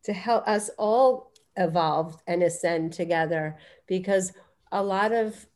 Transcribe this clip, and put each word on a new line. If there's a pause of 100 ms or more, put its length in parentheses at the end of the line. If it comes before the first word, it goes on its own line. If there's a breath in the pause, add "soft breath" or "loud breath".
to
help
us
all (240)
evolve (100)
and
ascend
together, (280 loud breath)
because (400 soft breath)
a
lot
of